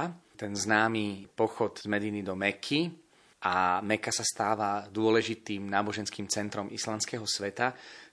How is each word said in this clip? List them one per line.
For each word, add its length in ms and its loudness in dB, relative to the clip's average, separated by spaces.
ten 160 -6
známy 800 2
pochod 480 0
z 80 -4
Mediny 320 0
do 160 -2
Meky, 480 0
a 400 4
Meka 320 0
sa 80 -2
stáva 640 0
dôležitým 800 2
náboženským 640 -2
centrom 400 -2
islamského 560 -4
sveta, 480 0